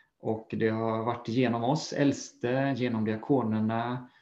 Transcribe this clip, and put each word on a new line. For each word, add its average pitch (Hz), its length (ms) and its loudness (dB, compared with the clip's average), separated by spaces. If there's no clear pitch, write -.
Och 113 320 -4
det 110 180 2
har 110 340 0
varit 120 240 -4
genom 117 360 2
oss 147 300 0
äldste, 135 840 0
genom 113 280 0
diakonerna 113 1040 0